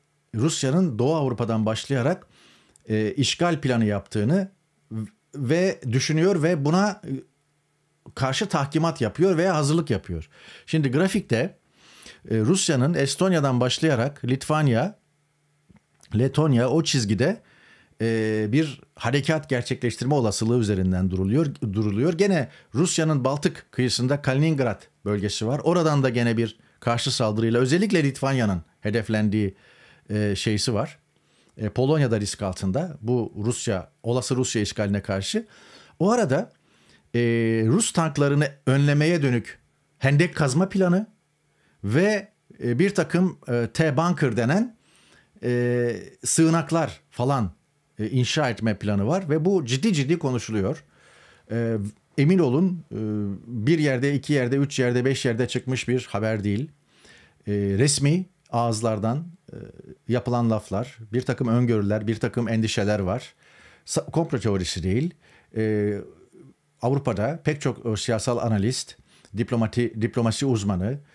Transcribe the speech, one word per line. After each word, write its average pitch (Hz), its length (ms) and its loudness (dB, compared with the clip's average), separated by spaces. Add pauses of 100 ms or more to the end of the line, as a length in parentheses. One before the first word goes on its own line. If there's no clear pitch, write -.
(360)
Rusya'nın 139 640 0
Doğu 143 160 2
Avrupa'dan 113 500 0
başlayarak, 131 600 -2 (640)
e, 107 220 0
işgal 160 500 0
planı 120 240 2
yaptığını 110 680 0 (840)
ve 156 440 0 (120)
düşünüyor 156 520 2
ve 160 220 2
buna, 185 240 4
e, 175 220 -10 (1040)
karşı 135 340 -2
tahkimat 156 520 0
yapıyor 156 360 2
veya 175 180 2
hazırlık 151 340 0
yapıyor. 87 400 -4 (360)
Şimdi 147 260 0
grafikte, 165 680 0 (720)
e, 113 100 2
Rusya'nın 147 540 2
Estonya'dan 143 640 2
başlayarak 127 680 0
Litvanya, 143 720 0 (1160)
Letonya 131 540 2
o 151 140 2
çizgide, 127 580 0 (600)
e, 110 500 0
bir 143 300 0 (140)
harekat 143 540 -2
gerçekleştirme 123 640 -2
olasılığı 117 460 2
üzerinden 92 520 2
duruluyor, 107 500 0
duruluyor. 107 520 0
Gene 170 360 0 (240)
Rusya'nın 156 500 0
Baltık 147 480 -2
kıyısında 127 500 0
Kaliningrad 135 600 0 (240)
bölgesi 104 420 -2
var. 131 160 -2
Oradan 156 400 2
da 131 60 2
gene 117 280 0
bir 113 220 -2 (200)
karşı 120 320 -2
saldırıyla 113 480 0
özellikle 170 440 2
Litvanya'nın 127 580 0 (200)
hedeflendiği, 107 760 -2 (540)
e, 104 260 0
şeysi 107 380 -2
var. 113 260 -4 (580)
E, 107 120 -4
Polonya 135 420 2
da 110 80 2
risk 101 220 -6
altında 101 600 -4
bu 117 320 -2 (100)
Rusya, 107 480 -4 (120)
olası 123 320 -2
Rusya 120 260 0
işgaline 101 400 -2
karşı. 101 460 -4 (520)
O 190 120 2
arada, 196 400 0 (640)
e, 120 40 2 (480)
Rus 147 240 2
tanklarını 143 600 2 (140)
önlemeye 147 560 4
dönük 123 380 -2 (380)
hendek 143 380 2
kazma 160 340 2
planı 190 380 2 (760)
ve, 190 480 0 (320)
e, 120 160 0
bir 196 160 2
takım, 170 520 0
e, 120 260 -2
T-bunker 156 640 2
denen, 165 400 2 (640)
e, 120 520 0 (280)
sığınaklar 160 840 0
falan, 123 420 0 (480)
e, 107 100 -2
inşa 127 400 2
etme 110 280 -2
planı 101 300 0
var 175 220 -2
ve 156 160 0
bu 185 200 2
ciddi 135 280 0
ciddi 151 260 0
konuşuluyor. 110 640 -2 (680)
E, 113 260 -2 (400)
emin 170 220 4
olun, 165 520 2
e, - 60 -8 (500)
bir 120 320 0
yerde, 139 360 2
iki 143 180 -2
yerde, 131 220 2
üç 139 240 0
yerde, 123 260 2
beş 135 200 0
yerde 117 220 0
çıkmış 127 400 -4
bir 123 240 -2
haber 107 320 -2
değil. 104 280 -2 (760)
E, 101 60 -4
resmi 139 720 2 (240)
ağızlardan, 117 760 -2 (280)
e, - 20 -16 (520)
yapılan 120 440 0
laflar, 107 460 -4 (160)
bir 123 80 0
takım 127 260 -2
öngörüler, 107 600 2
bir 110 120 -2
takım 117 280 -2
endişeler 107 520 0
var. 98 340 -4 (520)
Sa-, - 260 -6
komplo 156 280 -2
teorisi 95 440 -2
değil. 120 300 -2 (420)
E, 107 400 0 (840)
Avrupa'da 131 640 -2
pek 151 180 -2
çok, 123 240 -4
e, 107 120 -2
siyasal 117 400 -2
analist, 110 580 -2 (420)
diplomati-, 113 640 -2
diplomasi 113 440 -2
uzmanı, 104 540 0 (160)